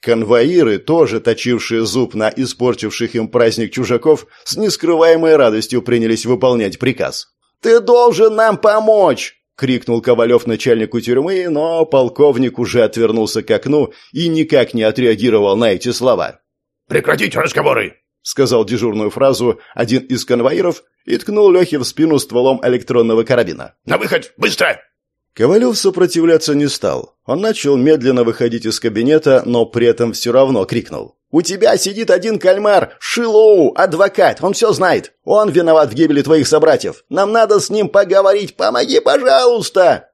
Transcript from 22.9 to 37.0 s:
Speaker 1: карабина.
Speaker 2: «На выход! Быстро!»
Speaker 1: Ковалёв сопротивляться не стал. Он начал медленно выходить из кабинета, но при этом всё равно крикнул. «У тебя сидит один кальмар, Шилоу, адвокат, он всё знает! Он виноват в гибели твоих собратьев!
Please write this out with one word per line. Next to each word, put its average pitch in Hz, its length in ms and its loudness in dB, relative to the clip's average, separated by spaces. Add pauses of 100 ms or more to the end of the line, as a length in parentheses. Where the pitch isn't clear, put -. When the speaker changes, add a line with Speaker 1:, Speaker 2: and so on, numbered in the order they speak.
Speaker 1:
карабина. 98 520 -4 (100)
Speaker 2:
«На - 120 -4
выход! - 400 -6
Быстро!» - 420 -2 (540)
Speaker 1:
Ковалёв 208 440 2
сопротивляться 165 760 0
не 143 140 0
стал. - 480 -6 (100)
Он 135 140 -4
начал 196 380 0
медленно 127 460 2
выходить 117 420 -2
из 110 140 -4
кабинета, 131 680 2
но 117 200 0
при 120 220 -2
этом 117 260 0
всё - 180 -6
равно 127 340 2
крикнул. 76 500 -8 (160)
«У 160 100 0
тебя 190 360 0
сидит 202 340 -4
один 185 260 0
кальмар, 196 600 0
Шилоу, 214 760 2
адвокат, 180 680 0
он 190 120 -2
всё 214 200 0
знает! 151 400 -2 (100)
Он 208 260 2
виноват 160 420 2
в 110 40 -12
гибели 147 260 2
твоих 147 260 2
собратьев! 151 640 0